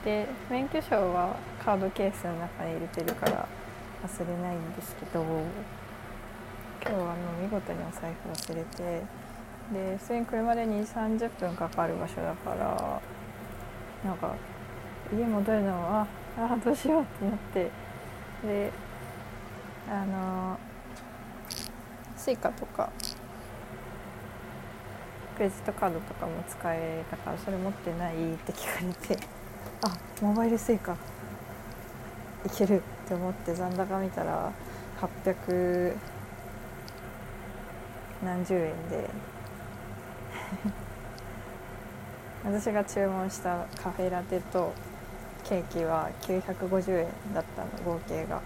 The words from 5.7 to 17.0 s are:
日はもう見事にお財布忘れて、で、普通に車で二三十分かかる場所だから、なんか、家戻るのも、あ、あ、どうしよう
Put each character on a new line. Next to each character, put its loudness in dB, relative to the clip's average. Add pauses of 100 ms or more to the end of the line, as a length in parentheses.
日 2
は 4
も 2 (260)
う 2
見 0
事 0
に -2
お -4
財 -4 (120)
布 -6
忘 -4
れ -2
て、 -2 (680)
で、 0
普 -6
通 2
に 2
車 4
で 2
二 2
三 2
十 2
分 -2
か 0
か 4
る 2
場 -2
所 -4
だ 0
か -2
ら、 2 (1000)
な 2
ん -2
か、 0 (800)
家 4
戻 6
る 8
の 6
も、 4
あ、 4 (300)
あ、 4
ど 6
う 8
し 2
よ 10
う 4